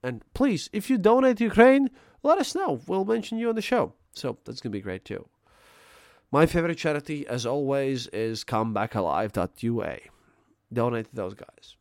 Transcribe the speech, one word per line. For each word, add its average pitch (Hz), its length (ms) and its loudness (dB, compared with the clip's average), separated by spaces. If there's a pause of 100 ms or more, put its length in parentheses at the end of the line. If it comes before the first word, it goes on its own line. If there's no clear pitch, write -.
And 123 220 -8 (100)
please, 254 380 0
if 208 180 -6
you 262 80 2
donate 240 380 6
to 233 80 0
Ukraine, 262 460 6 (340)
let 320 140 4
us - 160 -4
know. 320 340 -2
We'll 190 160 0
mention 226 340 -2
you 233 120 -2
on 226 40 -2
the 220 80 -4
show. - 320 0 (180)
So 123 320 -8
that's - 160 -12
gonna 113 120 -8
be 101 80 -6
great, 95 240 -10
too. - 240 -10 (1040)
My 151 140 6
favorite 170 320 -2
charity, 147 500 -4
as 120 180 -4
always, 135 600 -2
is 110 360 -6
comebackalive 104 880 -2
dot - 300 -4
U 117 220 -2
A. - 260 -10 (640)
Donate 120 380 -2
to - 40 -20
those 101 200 -6
guys. - 460 -20